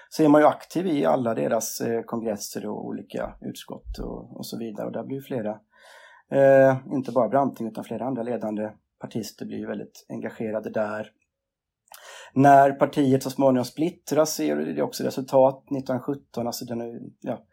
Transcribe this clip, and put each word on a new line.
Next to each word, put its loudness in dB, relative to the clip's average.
så 0
är 6
man 8
ju 8
aktiv 0
i 0
alla 0
deras, -2
eh, -2
kongresser -8
och -8
olika -8
utskott -12
och, -10
och -12
så -10
vidare. -8
Och -8
där -6
blir -8
ju -10
flera, -6
eh, 8
inte -4
bara 2
Branting 0
utan -10
flera -8
andra -6
ledande -6
partister -10
blir -10
ju -8
väldigt -10
engagerade -8
där. -4
När 8
partiet 2
så -6
småningom 2
splittras -2
så -6
är 0
det -4
också -6
resultat 2
nittonhundrasjutton, -6
alltså -8
den -8
är, -12
ja, -8